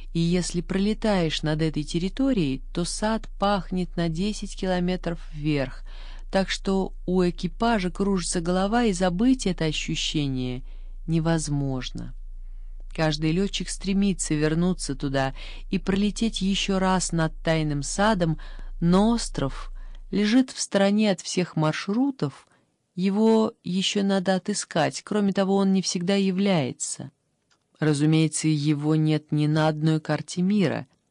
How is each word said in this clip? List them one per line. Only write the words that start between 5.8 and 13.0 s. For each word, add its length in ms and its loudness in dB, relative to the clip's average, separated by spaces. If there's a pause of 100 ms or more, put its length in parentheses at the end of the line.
так 200 2
что 420 0 (140)
у 180 4
экипажа 680 0
кружится 500 0
голова, 420 2
и 80 4
забыть 560 2
это 160 0
ощущение 1000 -2 (440)
невозможно. 1040 0 (840)
Каждый 360 0